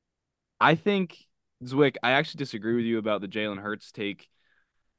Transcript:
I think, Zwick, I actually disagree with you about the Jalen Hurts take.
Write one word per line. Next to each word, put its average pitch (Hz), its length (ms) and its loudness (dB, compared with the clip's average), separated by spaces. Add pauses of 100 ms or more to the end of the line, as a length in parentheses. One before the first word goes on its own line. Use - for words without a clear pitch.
(600)
I 143 160 6
think, 190 500 -2 (380)
Zwick, 135 400 4
I 123 80 4
actually 151 280 0
disagree 117 360 -4
with 117 100 0
you 117 120 0
about 104 240 -2
the 101 60 -6
Jalen 104 340 -6
Hurts 104 300 -10
take. 101 380 -8 (680)